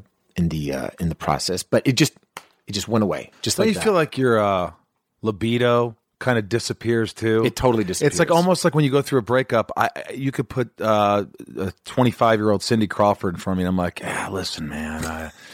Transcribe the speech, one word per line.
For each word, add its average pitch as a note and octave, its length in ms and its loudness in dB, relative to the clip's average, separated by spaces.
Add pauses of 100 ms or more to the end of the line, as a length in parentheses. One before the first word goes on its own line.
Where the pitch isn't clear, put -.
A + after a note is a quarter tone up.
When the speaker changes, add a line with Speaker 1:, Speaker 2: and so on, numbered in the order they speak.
(360)
Speaker 1:
in E2+ 120 0
the, D2+ 240 -4
uh, C2 160 -6 (100)
in F2 120 -2
the D#2 40 -4
process, D#2+ 480 -2
but - 240 0
it C#3 100 4
just, - 180 2 (520)
it - 60 -12
just G2+ 160 -4
went A2 140 2
away, D2+ 280 -2 (120)
just - 140 -2
Speaker 2:
Don't G3+ 100 2
Speaker 1:
like A3 80 2
Speaker 2:
you F3 60 -4
Speaker 1:
that. - 40 -4
Speaker 2:
feel A3 80 2
like E3 260 0
your, B2 200 4
uh, F#2+ 340 0 (500)
libido A#2 720 0 (220)
kind A#2+ 200 0
of G2+ 100 -4
disappears A2+ 640 -2
too? A2+ 320 0
Speaker 1:
It A#2+ 120 0
totally A#2+ 260 2
Speaker 2:
It's F#2 160 -4
Speaker 1:
disappears. D3 200 0
Speaker 2:
like, E3+ 120 2
almost F3 340 2
like E3+ 100 2
when D3+ 100 4
you C3+ 60 2
go C#3 120 2
through C3+ 180 0
a - 20 -2
breakup, A#2+ 540 0
I, A2+ 180 0
I, - 180 -12
you C3+ 200 -4
could B2+ 160 -4
put, B2 220 -4 (100)
uh, G#2 440 2 (340)
a F#2+ 140 -4 (120)
twenty-five-year-old A2 800 2
Cindy A2 240 2
Crawford G2+ 480 2
in E2 60 -10
front F#2+ 160 -2
of - 20 0
me, F#2 60 0
and F2+ 40 0
I'm F#2 80 0
like, F2 280 -2
"Ah, - 260 -6
listen, E2 380 -6
man, D#2 360 -8
I, D#2+ 280 -10 (220)